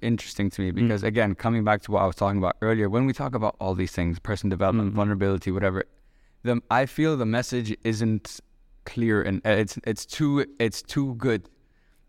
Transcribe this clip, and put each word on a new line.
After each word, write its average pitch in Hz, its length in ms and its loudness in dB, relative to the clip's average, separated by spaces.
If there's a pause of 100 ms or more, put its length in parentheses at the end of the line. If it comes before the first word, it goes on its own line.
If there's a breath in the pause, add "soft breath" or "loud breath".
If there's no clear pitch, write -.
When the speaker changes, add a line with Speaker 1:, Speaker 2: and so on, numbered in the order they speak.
Speaker 1:
interesting 107 500 -2
to - 100 -6
me 92 100 0
Speaker 2:
Mm. 87 40 -2
Speaker 1:
because, 110 280 2
again, 107 320 2
coming 117 280 0
back 107 200 2
to - 80 -8
what 98 120 4
I 98 40 4
was 90 80 -2
talking 101 240 0
about 92 220 0
earlier, 110 280 2
when 120 160 2
we 135 80 0
talk 139 220 -4
about 107 240 -2
all 95 160 -2
these 92 160 -2
things, 85 280 -2
person 104 300 -4
development, 101 400 2
Speaker 2:
Mm-hmm. 98 80 -4
Speaker 1:
vulnerability, 98 540 0
whatever, 95 340 0 (580)
the, 120 260 0
I 127 160 4
feel 156 320 0
the 120 80 0
message 117 580 -2
isn't 110 560 -2 (460)
clear 113 380 2
and, 95 220 -2
uh, 110 40 0
it's, 104 340 2
it's 110 220 -4
too, 143 400 0 (140)
it's 113 240 0
too 135 320 -4
good. 113 340 -2 (600)